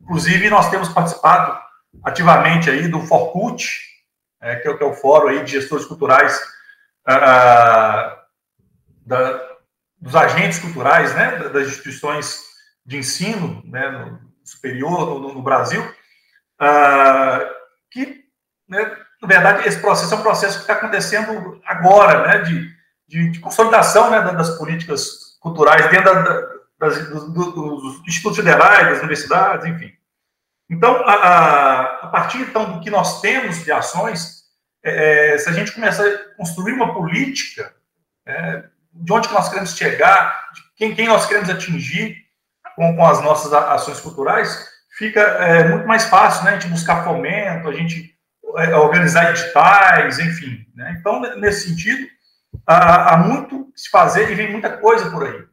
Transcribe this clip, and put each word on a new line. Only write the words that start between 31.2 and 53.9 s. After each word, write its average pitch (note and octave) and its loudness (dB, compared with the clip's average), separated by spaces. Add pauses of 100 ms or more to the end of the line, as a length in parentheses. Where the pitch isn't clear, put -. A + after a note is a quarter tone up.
a - -14
partir, F3+ -4
então, A3 -6
do E3+ -12
que G3+ -12
nós G3 -2
temos G#3 -4
de D#3 -6
ações, F3 -6 (380)
é, D3+ 2
é, D3 0
se D#3 -6
a E3+ -2
gente G3+ -6
começar G#3 -4
a - -4
construir F#3 -8
uma B3+ -4
política, G#3+ -8 (520)
é, E3 -10 (280)
de E3+ -8
onde A3 0
que - -6
nós F3 0
queremos F#3+ -8
chegar, - 0
de - -20 (140)
quem, G#3+ -6
quem A3 -4
nós G#3+ 2
queremos F#3+ -2
atingir F3 -8 (580)
com, E3 0
com E3+ 4
as D3 6
nossas D3 -2
a-, D3 2
ações C#3+ -6
culturais, E3 -6 (300)
fica, G#3+ -2
é, E3+ 4
muito D#3+ 0
mais - 2
fácil, - 4
né, G3 2
a - 2
gente F3 -8
buscar E3+ -2
fomento, E3+ -6
a C#3+ -6
gente, E3 -8 (420)
é, E3 0
organizar E3 2
editais, E3 4
enfim, C#3 -8
né? E3+ -14
Então, A3 -4
ne-, A#3+ -10
nesse G3+ -2
sentido, E3+ -6 (600)
há, F3 6
há E3 6
muito B3 -2
que - -20
se - -18